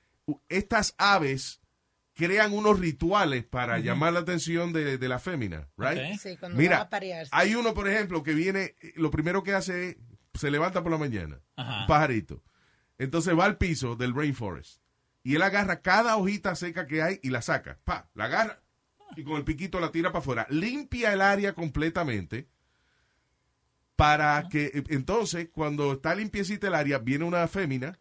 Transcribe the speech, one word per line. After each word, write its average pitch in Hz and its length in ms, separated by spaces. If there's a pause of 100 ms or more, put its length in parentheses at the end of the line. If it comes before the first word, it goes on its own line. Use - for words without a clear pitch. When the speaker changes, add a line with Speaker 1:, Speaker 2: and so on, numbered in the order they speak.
(260)
Speaker 1:
u-, 147 140 (100)
estas 202 480
aves 160 640 (520)
crean 202 380
unos 208 280
rituales 165 680
para 120 300
Speaker 2:
Ujú. 113 100
Speaker 1:
llamar 135 280
la 175 60
atención 170 540
de, 147 240
de 127 100
la 127 120
fémina, 98 480 (100)
right? 147 380
Speaker 2:
Ok. 202 40
Speaker 3:
Sí, 185 180
cuando 175 200
Speaker 1:
Mira, 160 220
Speaker 3:
va 214 40
a - 60
parearse. 180 440
Speaker 1:
hay 185 220
uno, 233 180
por 196 140
ejemplo, 196 360
que 156 100
viene, 185 480
eh, - 160
lo 156 140
primero 170 320
que 196 100
hace 180 360
es, - 60 (380)
se 143 180
levanta 175 320
por 170 80
la 160 60
mañana, 95 420 (160)
Speaker 2:
Ajá. 120 260
Speaker 1:
un 98 60
pajarito. 139 560 (540)
Entonces 160 400
va 175 80
al 208 120
piso 135 380
del 123 200
rainforest 117 680 (420)
y 131 120
él 160 80
agarra 196 380
cada 220 360
hojita 196 380
seca 175 320
que 156 160
hay 190 180
y 131 80
la 123 140
saca. - 400
Pa, - 320
la 104 100
agarra 294 360 (540)
y 160 80
con 147 120
el 147 80
piquito 160 360
la 160 120
tira 170 200
pa' 175 80
afuera. 127 300
Limpia 226 640
el 196 80
área 196 320
completamente 147 960 (1500)
para 151 420
Speaker 2:
Ajá. 160 120
Speaker 1:
que, 147 240
eh, 143 160
entonces, 170 600
cuando 147 420
está 147 220
limpiecita 202 520
el 180 80
área, 143 240
viene 135 260
una 170 220
fémina 156 540